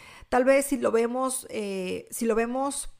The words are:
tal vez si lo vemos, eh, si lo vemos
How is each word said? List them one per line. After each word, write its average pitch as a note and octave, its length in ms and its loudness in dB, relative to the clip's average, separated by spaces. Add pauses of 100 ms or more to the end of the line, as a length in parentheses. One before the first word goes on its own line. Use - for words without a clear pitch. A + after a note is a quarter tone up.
(300)
tal B3 140 4
vez C4+ 200 6
si C#4 140 -2
lo A#3+ 120 0
vemos, A#3+ 600 0
eh, F#3+ 600 -6
si - 140 -6
lo A3+ 100 2
vemos B3+ 540 -2 (120)